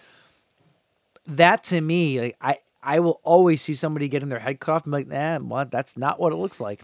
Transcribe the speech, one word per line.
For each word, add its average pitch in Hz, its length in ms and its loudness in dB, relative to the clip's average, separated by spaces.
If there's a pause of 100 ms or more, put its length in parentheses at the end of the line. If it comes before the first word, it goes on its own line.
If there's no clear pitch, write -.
(1300)
that 170 380 4
to 175 160 0
me, 156 400 0
like, 117 200 -6
I, 139 180 -2 (240)
I 143 180 0
will 170 220 0
always 170 400 6
see 151 120 -6
somebody 147 340 -4
getting 139 200 -4
their 123 100 -6
head 135 220 -6
cut 156 140 -2
off 160 100 -2
and 147 80 -6
be 147 60 0
like, 135 100 -6
"Nah, 147 300 -4
what? 127 320 -6
That's 127 260 -6
not 135 240 -4
what 165 120 2
it 165 40 -4
looks 185 240 -8
like." 104 240 -8